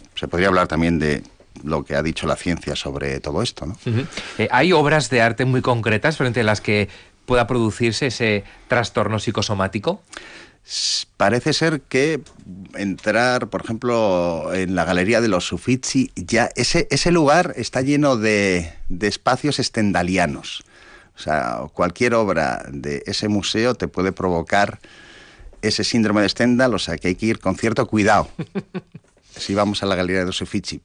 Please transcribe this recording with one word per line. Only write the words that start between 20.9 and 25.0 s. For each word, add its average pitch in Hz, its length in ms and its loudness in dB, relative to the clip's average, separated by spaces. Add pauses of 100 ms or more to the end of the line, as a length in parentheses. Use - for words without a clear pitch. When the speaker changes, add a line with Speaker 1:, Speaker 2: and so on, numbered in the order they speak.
Speaker 1:
O - 40 -20
sea, 62 420 -2 (120)
cualquier 92 400 0
obra 80 580 0
de 71 360 -6
ese 101 200 -4
museo 104 460 0
te 92 140 -6
puede 92 240 -2
provocar 90 680 0 (840)